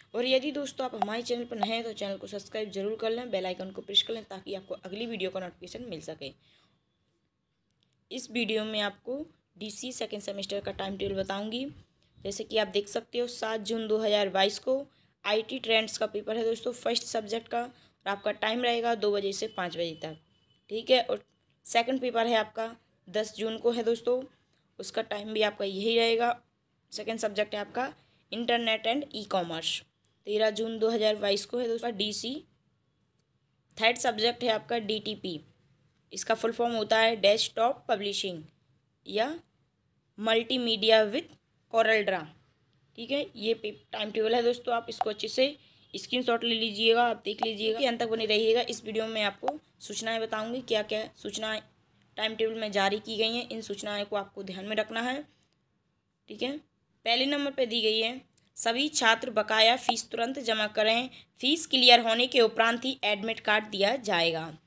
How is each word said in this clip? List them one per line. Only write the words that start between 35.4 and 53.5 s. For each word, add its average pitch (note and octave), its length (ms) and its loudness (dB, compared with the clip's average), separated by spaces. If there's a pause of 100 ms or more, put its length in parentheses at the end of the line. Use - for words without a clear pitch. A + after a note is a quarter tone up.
इसका G#3+ 220 -2
फुल A3+ 180 0
फॉर्म A#3+ 220 0
होता A3 240 2
है A3+ 200 6
डेस्कटॉप A3 720 4
पब्लिशिंग G3+ 540 -2 (640)
या G#3 200 0 (920)
मल्टीमीडिया A3+ 840 4
with G#3+ 280 -2 (400)
CorelDRAW, G#3 540 2 (720)
ठीक A#3 120 -12
है। C#4 160 0 (100)
ये A3 180 0
पे-, G#3+ 200 -6 (180)
टाइम G#3+ 180 -4
टेबल A3 240 2
है A#3+ 80 4
दोस्तों, A#3+ 320 0
आप A#3 140 -2
इसको A3+ 220 -4
अच्छे G#3+ 180 -6
से C#4 280 2 (380)
स्क्रीनशॉट A#3 500 -2
ले A#3 100 2
लीजिएगा, A3+ 500 4
आप A3+ 200 0
देख G#3 180 -4
लीजिएगा, A3 460 0
अंत A#3 120 -2
तक A#3 80 0
बने A3 180 0
रहिएगा। A3 360 4
इस - 220 -4
वीडियो A3 220 -2
में A3 160 -4
आपको B3 360 -2 (220)
सूचनाएं A3+ 400 -4
बताऊंगी, A3 420 -4
क्या A3 220 0
क्या G#3+ 320 -4
सूचनाएं G#3+ 440 -6 (560)
टाइम A3 180 -2
टेबल A3 200 0
में A3 180 -4
जारी G3 280 4
की A3 160 -6
गई A3 180 0
हैं, A#3+ 140 -4
इन A3+ 140 -8